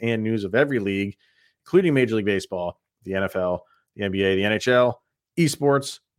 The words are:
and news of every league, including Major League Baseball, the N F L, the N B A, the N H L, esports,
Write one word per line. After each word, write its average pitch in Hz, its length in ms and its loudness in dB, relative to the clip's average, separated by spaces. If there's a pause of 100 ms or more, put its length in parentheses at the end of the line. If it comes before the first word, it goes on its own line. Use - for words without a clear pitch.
and 113 220 -2
news 110 200 -2
of 98 120 -2
every 135 260 2
league, 98 360 -2 (480)
including 175 300 2
Major 117 220 2
League 104 80 -2
Baseball, 92 560 -4 (240)
the 95 100 -8
N 95 100 -2
F 95 120 -6
L, 90 280 -2 (300)
the 104 100 -8
N 98 80 -2
B 98 100 0
A, 95 140 4
the 98 80 0
N 107 80 2
H 107 160 -2
L, 123 340 2 (360)
esports, 143 640 0 (180)